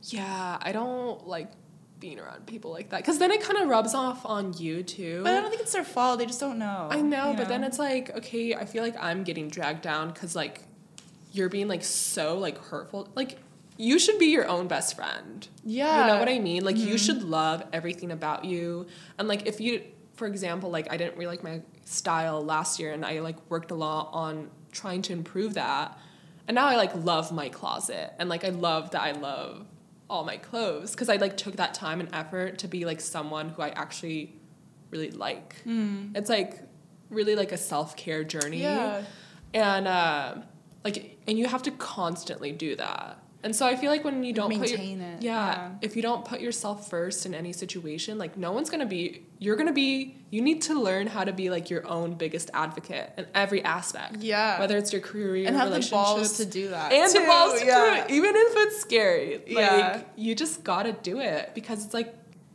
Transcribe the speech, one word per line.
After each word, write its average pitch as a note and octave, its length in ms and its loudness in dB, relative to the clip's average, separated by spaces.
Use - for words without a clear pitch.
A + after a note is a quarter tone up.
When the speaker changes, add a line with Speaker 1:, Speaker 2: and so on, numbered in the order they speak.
Speaker 1:
Yeah, F#3+ 580 -6
I F#3 100 -4
don't A#3+ 560 -4
like F3 240 -8
being C#3+ 200 -14
around C2+ 260 -14
people G#3+ 260 -12
like E3+ 200 -10
that, F#3+ 120 -2
'cause D#4 140 2
then F4+ 140 6
it G#4 120 4
kinda G4+ 220 2
rubs A3+ 300 4
off B3+ 300 -2
on G3+ 280 -2
you, E3 300 -4
too. E3+ 400 -6
Speaker 2:
But F4+ 100 4
I G4 80 4
don't G#4+ 80 -2
think A4+ 140 -4
it's - 80 -4
their F#4 120 0
fault. B3 360 2
They A#3+ 80 0
just A#3+ 120 -6
don't C4 200 -4
know, G3+ 320 -4
Speaker 1:
I D4+ 100 2
know, C#4 300 2
Speaker 2:
you A3 60 0
Speaker 1:
but G3 100 0
then B3 140 0
Speaker 2:
know? C4+ 60 0
Speaker 1:
it's C4 120 -4
like, C4 360 -2
okay, A#3 380 -4
I - 120 -4
feel A3+ 180 -4
like A#3 180 -2
I'm F3+ 220 -2
getting D#3+ 260 -6
dragged D#3 320 -4
down D#3+ 320 -2
'cause, E3+ 220 -8
like, D3+ 260 -6
you're F#3+ 160 0
being, G3+ 180 -2
like, G#3 160 -2
so, - 540 0
like, F3+ 280 -4
hurtful. - 500 -10
Like, C4 240 -4
you A#3+ 220 6
should G#4+ 200 6
be E4 80 8
your D4+ 200 6
own F3+ 200 0
best D#3+ 280 0
friend. - 520 -8
Speaker 2:
Yeah. C#4 380 4
Speaker 1:
You A3+ 120 8
know G3+ 60 6
what A#3+ 100 4
I B3+ 100 2
mean? F3+ 240 0
Like, F#3+ 140 2
you A3+ 120 2
Speaker 2:
Mm-hmm. A3 80 2
Speaker 1:
should A3 260 2
love D#3+ 400 2
everything E3+ 380 -4
about D#3 340 -4
you. E3+ 400 -4
And, G#3 80 -2
like, G#3 200 0
if G#3 120 -6
you, A3+ 220 -2
for - 140 -8
example, F#3 420 -4
like, D#3+ 220 -4
I E3+ 60 -4
didn't E3+ 200 -4
really F3 180 -6
like F3 80 -12
my D#3+ 180 -8
style D#3+ 580 0
last D#3 360 0
year, D#3 120 -4
and D3+ 140 -6
I, D3+ 140 -4
like, D#3+ 160 -6
worked E3 220 -4
a F3 40 -6
lot D#3 380 -2
on D#3 360 -6
trying F#3 320 -6
to F#3 100 -4
improve F#3+ 420 -4
that. C#3 420 -2
And A3+ 80 0
now B3+ 120 6
I, C4 80 6
like, G3+ 200 4
love E3 360 0
my D3+ 180 -4
closet. - 720 -6
And, F3 100 -2
like, E3+ 160 -2
I F#3+ 40 0
love E3+ 420 0
that E3+ 100 0
I D3 120 0
love C#3+ 520 -8
all F3 140 -4
my G#2 140 -6
clothes G3 580 -4
'cause A3+ 140 -2
I, G3+ 80 6
like, G3 180 2
took G3 220 -8
that F3+ 160 0
time E3 260 -4
and E3+ 140 -6
effort F#3 460 -6
to G3 80 -8
be, F3 180 -4
like, D#3+ 160 -4
someone D#3 480 -6
who E3 120 -8
I D3+ 80 -2
actually - 640 -8
really D#3+ 220 -6
like. - 460 -8
Speaker 2:
Mm. G#3 480 -4
Speaker 1:
It's, G3+ 140 -4
like, G3+ 320 0
really, G#3+ 260 2
like, G3+ 160 0
a F3+ 60 -6
self-care D#3 640 -4
journey. D#3 380 -4
Speaker 2:
Yeah. A#3+ 400 0
Speaker 1:
And, G3 340 4
uh, D#3+ 480 2
like, - 320 -6
and G#3+ 100 2
you A#3 100 2
have B3+ 160 -2
to C#4+ 80 -2
constantly E3+ 840 -6
do D#3 240 -6
that. - 420 -6
And A3 120 -2
so C4 120 2
I B3+ 80 4
feel C#4+ 160 0
like D4 120 2
when C#4 200 -2
you B3 100 -4
don't G#3+ 160 0
put A3 200 0
your A#3+ 100 -2
Speaker 2:
Maintain F#3+ 220 -6
it. E3+ 200 -10
Speaker 1:
Yeah. A3+ 240 0
Speaker 2:
Yeah. F3+ 240 -2
Speaker 1:
If A3 140 -4
you A#3 60 -2
don't A#3 240 0
put - 160 -8
yourself G#3 480 -6
first F3 360 -4
in F#3 100 -6
any E3+ 180 -8
situation, F3 640 -8
like, E3+ 180 -8
no F3+ 160 -4
one's D4 180 -2
gonna D#4 160 -2
be, F3+ 380 -4
you're G#3 160 2
gonna D#4 180 2
be, C4+ 420 2
you G#3+ 100 0
need D#4 220 4
to D#4 180 0
learn G3 260 2
how G#3 160 -2
to G3 80 0
be, F#3 180 -2
like, F3 200 -4
your E3+ 180 -4
own E3+ 280 -2
biggest E3 380 -4
advocate D#3+ 640 -4
in F#3 180 -8
every G3 280 2
aspect. F3 540 -2
Speaker 2:
Yeah. G#3 420 2
Speaker 1:
Whether G3 180 4
it's G#3 140 0
your G3 100 0
career, F#3+ 460 -2
Speaker 2:
And C4 80 4
have - 160 4
the F3+ 80 2
balls - 0 -
Speaker 1:
relationships. G#3+ 200 2
Speaker 2:
to A3 80 0
do F#3+ 240 -4
that, D#3+ 220 -2
Speaker 1:
And E4 220 8
the G4+ 60 10
Speaker 2:
too. E4+ 80 6
Speaker 1:
balls E4+ 340 8
to B3+ 60 2
Speaker 2:
Yeah. B3+ 80 10
Speaker 1:
do A#3+ 260 8
it, - 160 -2
even F#4+ 180 6
if A4+ 220 8
it's G#4+ 240 4
scary. F3+ 560 4
Like, - 120 -12
Speaker 2:
Yeah. G3 520 6
Speaker 1:
you A3+ 180 0
just D#4 300 -4
gotta G3 300 0
do F#3+ 260 -4
it F#3 340 -2
because G#3+ 320 -6
it's, - 80 -12
like, A3+ 220 -2